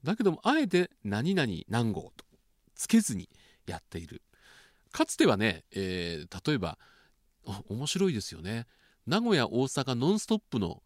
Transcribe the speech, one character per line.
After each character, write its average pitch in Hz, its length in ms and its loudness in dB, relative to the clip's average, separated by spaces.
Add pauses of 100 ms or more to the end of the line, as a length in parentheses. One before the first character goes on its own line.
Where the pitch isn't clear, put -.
だ 170 120 0
け 226 80 -4
ど 196 80 6
も、 156 120 -4
あ 277 140 4
え 277 100 2
て 175 220 2 (140)
何 113 320 0
々 135 160 2 (160)
何 113 240 0
号 - 240 -8
と - 100 -20 (500)
つ - 120 -8
け 226 140 6
ず 120 140 -4
に - 140 -8 (360)
や - 120 -10
っ - 60 -14
て - 160 -10
い 85 80 -12
る。 - 140 -18 (680)
か - 140 0
つ - 120 -8
て 294 80 6
は 117 120 6
ね、 98 340 0
え 87 560 -4
ー、 - 220 -8
例 151 60 2
え - 20 0
ば、 82 200 -4 (680)
あ、 101 220 -10
面 123 200 -6
白 190 220 2
い 156 40 0
で 104 80 -2
す - 120 -12
よ - 80 -16
ね。 110 260 -8 (380)
名 170 160 0
古 226 140 2
屋、 123 120 4
大 127 200 0
阪、 127 280 -2
ノ 139 180 2
ン 214 60 2
ス - 60 -6
ト 220 100 2
ッ 208 40 -2 (100)
プ 123 100 -2
の 87 260 -2